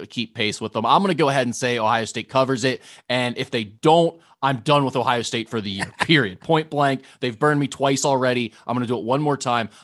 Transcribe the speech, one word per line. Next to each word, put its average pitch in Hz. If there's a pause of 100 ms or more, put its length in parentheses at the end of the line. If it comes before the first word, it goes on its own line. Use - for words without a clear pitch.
(100)
keep 117
pace 107
with 107
them. 110
I'm 139
gonna 190
go 151
ahead 135
and 117
say 123
Ohio 113
State 107
covers 131
it. 127 (260)
And 123
if 123
they 117
don't, 156 (220)
I'm 135
done 143
with 127
Ohio 123
State 113
for 113
the 101
year, 98
<laughs> -
period. 151
Point 156
blank. 139 (180)
They've 127
burned 147
me 139
twice 135
already. 127 (140)
I'm 120
gonna 123
do 120
it 104
one 131
more 143
time. 120 (140)